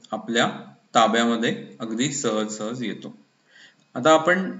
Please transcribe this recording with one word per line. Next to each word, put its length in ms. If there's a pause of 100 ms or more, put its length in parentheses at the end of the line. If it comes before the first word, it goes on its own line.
(120)
आपल्या 400 (440)
ताब्यामध्ये 680 (140)
अगदी 320
सहज 460
सहज 260
येतो. 320 (800)
आता 180
आपण 460